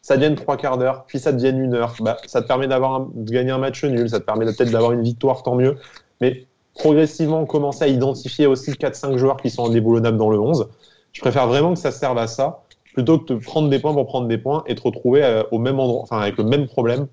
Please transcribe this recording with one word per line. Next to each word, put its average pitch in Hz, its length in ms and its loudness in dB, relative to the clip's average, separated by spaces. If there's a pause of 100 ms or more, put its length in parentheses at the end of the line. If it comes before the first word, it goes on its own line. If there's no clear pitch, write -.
ça 135 140 2
devienne 147 180 4
trois - 220 -4
quarts 131 220 -2
d'heure, 127 280 -2
puis 139 120 -8
ça 143 140 0
devienne 131 260 2
une 131 160 0
heure, 117 260 -2
bah, 117 160 -2 (100)
ça 120 160 -2
te - 40 -8
permet 135 220 0
d'avoir 131 260 0
un, 131 200 -4
de 113 180 -8
gagner 127 180 0
un 131 80 -2
match 131 260 -4
nul, 120 240 0
ça 110 120 0
te - 40 -18
permet 113 220 -2
peut-être 113 240 0
d'avoir 117 220 2
une 120 100 0
victoire, 120 400 -2
tant 123 120 -2
mieux. 131 220 2 (440)
Mais 127 260 0 (280)
progressivement, 156 720 2
commencer 143 400 -2
à 143 40 4
identifier 135 580 0
aussi 135 300 0
quatre, - 200 -4
cinq 139 200 -4
joueurs 135 200 2
qui - 140 -4
sont 120 160 -4
indéboulonnables 117 520 2
dans 107 120 2
le 107 100 4
onze. 127 280 0 (440)
Je - 80 -18
préfère 127 260 2
vraiment 147 280 2
que 170 40 -4
ça 147 120 -2
serve 127 280 -2
à 113 80 -2
ça, 135 360 -4 (320)
plutôt 156 240 4
que 156 160 -4
de 110 40 -4
prendre 156 300 0
des 139 100 2
points 151 140 0
pour 139 140 0
prendre 123 220 -4
des 113 100 0
points 143 280 -4
et 120 80 -4
te - 80 -10
retrouver, 131 400 2
euh, 113 280 2
au 117 80 0
même 131 200 0
endroit, 123 240 0
enfin, 110 180 -4
avec 101 180 -2
le 107 60 0
même 139 220 2
problème 127 460 -2